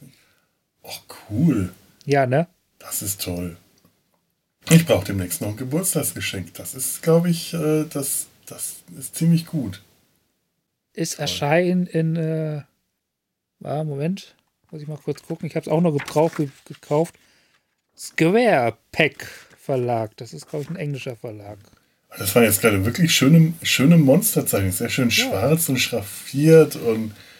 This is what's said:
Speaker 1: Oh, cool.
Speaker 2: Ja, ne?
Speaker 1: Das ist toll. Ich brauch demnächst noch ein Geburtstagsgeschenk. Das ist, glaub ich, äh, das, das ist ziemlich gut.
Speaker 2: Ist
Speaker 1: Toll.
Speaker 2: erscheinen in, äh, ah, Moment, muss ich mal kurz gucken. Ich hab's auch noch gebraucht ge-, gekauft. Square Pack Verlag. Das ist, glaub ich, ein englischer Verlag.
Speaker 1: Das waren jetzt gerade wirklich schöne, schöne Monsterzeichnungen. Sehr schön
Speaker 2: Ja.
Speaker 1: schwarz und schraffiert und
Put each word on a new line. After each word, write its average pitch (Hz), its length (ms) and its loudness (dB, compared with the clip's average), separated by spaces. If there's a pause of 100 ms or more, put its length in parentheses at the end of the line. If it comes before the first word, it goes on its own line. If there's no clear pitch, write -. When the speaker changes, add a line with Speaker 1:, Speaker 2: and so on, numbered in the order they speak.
(800)
Speaker 1:
Oh, - 100 -16 (380)
cool. 110 440 0 (320)
Speaker 2:
Ja, 139 200 2
ne? 139 220 0 (320)
Speaker 1:
Das - 220 -10
ist 101 200 -6
toll. 87 340 -8 (1120)
Ich 165 160 6
brauch 101 180 2
demnächst 95 380 -6
noch 104 80 -4
ein 107 80 -8
Geburtstagsgeschenk. 131 1000 -4
Das - 200 -14
ist, - 260 -8
glaub 170 240 2
ich, 170 280 -4
äh, 156 320 0
das, - 420 -6 (200)
das - 280 -12 (220)
ist - 180 -16
ziemlich 165 300 2
gut. 113 360 -8 (1120)
Speaker 2:
Ist 160 220 -6
Speaker 1:
Toll. - 80 -10
Speaker 2:
erscheinen 175 640 0
in, 160 280 -2
äh, 156 480 -4 (1000)
ah, 147 200 -4
Moment, 156 520 -6 (360)
muss 156 100 -14
ich 147 60 -14
mal 151 100 -12
kurz - 260 -8
gucken. 165 240 -10
Ich - 80 -8
hab's 160 120 -6
auch 156 140 2
noch 170 120 2
gebraucht 151 440 0
ge-, 147 120 -2 (160)
gekauft. 156 500 -4 (840)
Square 165 800 2 (140)
Pack - 360 0 (300)
Verlag. 120 600 -4
Das 120 160 -16
ist, 151 160 -18
glaub 147 140 -8
ich, 131 60 -14
ein 165 60 -8
englischer 135 400 -8
Verlag. 107 420 -16 (600)
Speaker 1:
Das 101 180 -4
waren 120 80 6
jetzt 101 180 2
gerade 101 240 2
wirklich 165 280 0
schöne, 160 400 6 (100)
schöne 170 340 4
Monsterzeichnungen. 131 760 2
Sehr 117 140 -4
schön 120 200 0
Speaker 2:
Ja. 110 60 -2
Speaker 1:
schwarz 156 540 0
und 131 80 0
schraffiert 147 1000 4
und 110 380 -2 (260)